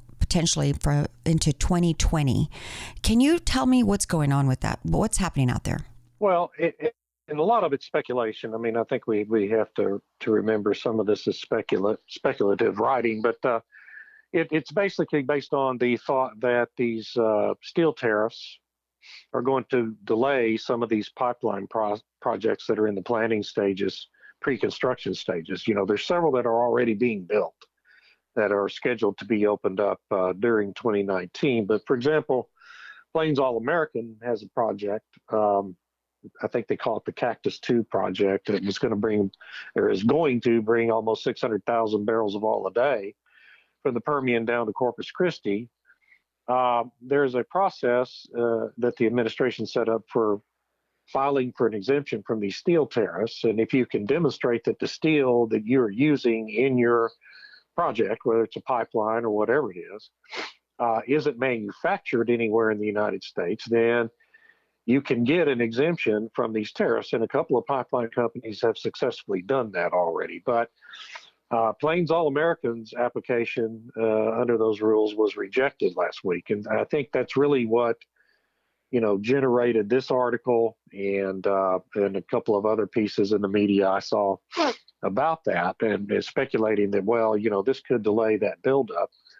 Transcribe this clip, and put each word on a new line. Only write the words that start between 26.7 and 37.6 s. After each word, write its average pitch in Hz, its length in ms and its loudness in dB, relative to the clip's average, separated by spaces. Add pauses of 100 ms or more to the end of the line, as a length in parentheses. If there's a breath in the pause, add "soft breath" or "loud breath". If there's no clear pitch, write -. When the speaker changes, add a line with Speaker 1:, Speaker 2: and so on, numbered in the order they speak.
Speaker 2:
being 107 300 -2
built 98 320 -2 (800 soft breath)
that 104 160 2
are 101 180 2
scheduled 110 480 -2
to - 80 -14
be 104 220 2
opened 101 320 -2
up, 98 200 0 (120)
uh, 92 220 0
during 104 420 0
twenty 104 260 0
nineteen. 98 640 -2
But 104 220 0
for 139 80 2
example, 131 540 0 (640 loud breath)
Plains 156 280 0
All 127 180 2
American 117 640 -2
has 117 220 -4
a - 60 -14
project. 104 560 -2 (280)
Um, 101 420 2 (680)
I 104 40 -2
think 120 200 -4
they - 100 -2
call 110 200 -4
it - 80 -10
the - 80 -6
Cactus - 440 -4
Two 120 260 0